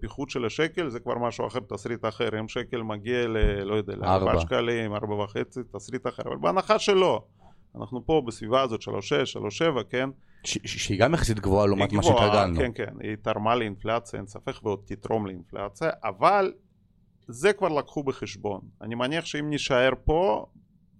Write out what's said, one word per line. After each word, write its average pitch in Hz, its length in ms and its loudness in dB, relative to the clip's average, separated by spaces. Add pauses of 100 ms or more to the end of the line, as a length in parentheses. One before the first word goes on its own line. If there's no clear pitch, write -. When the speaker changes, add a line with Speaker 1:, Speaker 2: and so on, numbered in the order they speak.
Speaker 1:
פיחות 127 300 -8
של 123 140 -2
השקל, 160 440 -2
זה 117 120 -8
כבר 120 180 -4
משהו 120 280 -2
אחר, 113 120 -6 (100)
תסריט 113 360 -6
אחר. 110 360 -2
אם 110 80 -8
שקל 120 340 -6
מגיע 113 460 -2
ל-, 104 360 2
לא 101 100 -2
יודע, 101 220 -4
לארבע 95 340 2
Speaker 2:
ארבע. 85 100 4
Speaker 1:
שקלים, 117 540 -2
ארבע 104 200 -4
וחצי, 104 460 -6 (120)
תסריט 120 340 -8
אחר. 113 200 -6
אבל 127 100 -4
בהנחה 180 420 2
שלא, 185 460 2 (560)
אנחנו 113 260 -10
פה 156 200 4
בסביבה 110 360 0
הזאת, 113 200 -2
שלוש 104 260 -6
שש, 143 240 0
שלוש 107 260 -6
שבע, 151 240 0
כן? 127 280 -4 (340)
Speaker 2:
ש-, - 200 -4
ש-, - 220 -6
שהיא 98 140 0
גם 135 140 6
יחסית 110 260 2
גבוהה 98 260 6
לעומת 101 240 4
Speaker 1:
היא 104 60 2
Speaker 2:
מה 101 60 4
Speaker 1:
גבוהה, 135 240 8
Speaker 2:
שהתרגלנו. 101 340 4
Speaker 1:
כן, 127 140 2
כן. 107 260 -6
היא 104 220 -4
תרמה 107 320 2
לאינפלציה, 110 640 -2
אין 98 80 -8
ספק, 110 360 -10
ועוד 101 220 -2
תתרום 104 420 -2
לאינפלציה, 101 640 -6 (140)
אבל 165 480 2 (760)
זה 131 260 2
כבר 190 160 0
לקחו 147 340 -2
בחשבון. 101 580 -6 (220)
אני 110 120 -8
מניח 139 300 -2
שאם 147 260 -6
נשאר 131 400 4 (140)
פה, 185 420 2 (540)